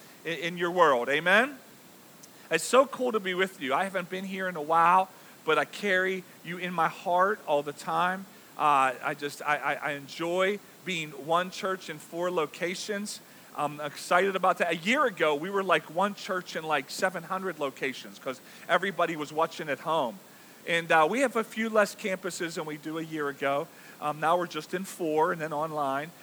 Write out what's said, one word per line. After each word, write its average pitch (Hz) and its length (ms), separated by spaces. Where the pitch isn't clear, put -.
in, 160 140
in 170 180
your 170 140
world. 139 400
Amen? 196 480
It's 165 140
so 262 220
cool 254 260
to 220 80
be 185 140
with 185 260
you. 131 140
I 175 100
haven't 185 240
been 185 160
here 190 240
in 180 80
a 151 60
while, 165 480
but 156 140
I 143 80
carry 190 580
you 175 100
in 180 160
my 170 160
heart 185 580
all 147 160
the 147 120
time. 180 500
Uh, 135 380
I 147 80
just, 143 300
I, 147 140
I, 139 180
I 143 180
enjoy 170 680
being 165 240
one 165 400
church 190 400
in 151 80
four 170 320
locations. 180 880
I'm 147 280
excited 180 520
about 185 240
that. 175 140
A 170 40
year 233 280
ago, 156 300
we 165 160
were, 196 120
like, 160 320
one 196 200
church 185 420
in, 160 80
like, 147 260
seven 185 320
hundred 185 380
locations 131 580
'cause 127 220
everybody 175 480
was 147 160
watching 160 380
at 135 120
home. 139 380
And, 170 260
uh, 160 180
we 240 100
have 247 160
a 220 80
few 220 240
less 214 260
campuses 185 600
than 160 120
we 151 100
do 156 220
a 160 40
year 156 260
ago. 139 380
Um, 151 200
now 160 180
we're 175 80
just 156 280
in 190 100
four 160 480
and 170 80
then 151 120
online. 147 580